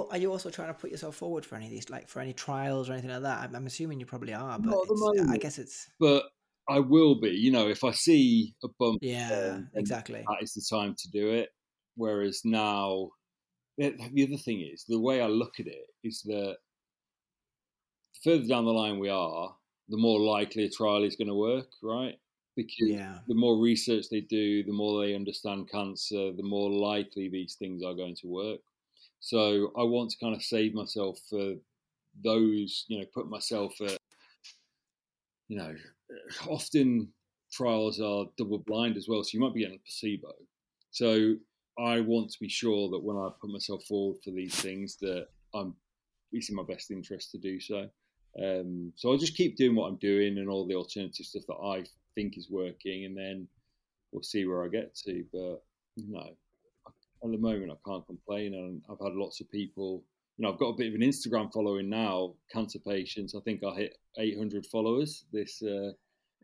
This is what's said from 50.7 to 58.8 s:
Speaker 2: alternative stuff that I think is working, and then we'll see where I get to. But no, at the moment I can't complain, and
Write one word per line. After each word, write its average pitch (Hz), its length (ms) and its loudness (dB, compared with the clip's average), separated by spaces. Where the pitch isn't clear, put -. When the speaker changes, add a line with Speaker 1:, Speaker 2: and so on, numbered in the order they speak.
Speaker 2:
alternative 92 500 -6
stuff - 220 -10
that - 80 -8
I 95 300 -6
think 98 220 -6
is 87 120 -14
working, 92 560 -6
and 95 120 -10
then 95 300 -10
we'll - 120 -10
see 98 220 -2
where 90 200 -2
I 87 40 -6
get 107 260 -4
to. 87 260 -6
But 90 320 -8
no, 104 240 -10
at 117 80 -4
the 110 60 0
moment 107 340 -2
I 76 60 -14
can't 92 180 -8
complain, 101 460 -8
and 90 360 -10